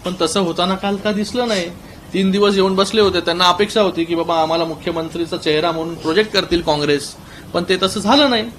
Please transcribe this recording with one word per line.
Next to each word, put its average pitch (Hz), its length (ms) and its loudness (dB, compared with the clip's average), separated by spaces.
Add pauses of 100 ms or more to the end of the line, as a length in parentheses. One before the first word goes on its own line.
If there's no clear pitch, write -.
पण 180 160 -4
तसं 196 200 2
होताना 180 340 0
काल 202 220 -2
का 208 160 -2
दिसलं 233 360 -2
नाही? 180 220 -2 (440)
तीन 190 160 2
दिवस 202 240 4
येऊन 190 200 2
बसले 196 260 2
होते, 180 200 4
त्यांना 170 240 0
अपेक्षा 202 360 2
होती 170 240 0
की 170 100 -2
बाबा 165 280 0
आम्हाला 160 220 0
मुख्यमंत्रीचा 165 720 -6
चेहरा 156 360 0
म्हणून 165 220 -4
प्रोजेक्ट 165 380 0
करतील 175 280 0
काँग्रेस, 147 540 0 (380)
पण 175 160 -2
ते 190 140 2
तसं 190 180 -2
झालं 269 300 4
नाही. 233 280 -2